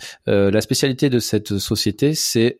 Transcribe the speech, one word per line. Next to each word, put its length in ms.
euh, 220
la 100
spécialité 500
de 80
cette 400
société, 560
c'est, 460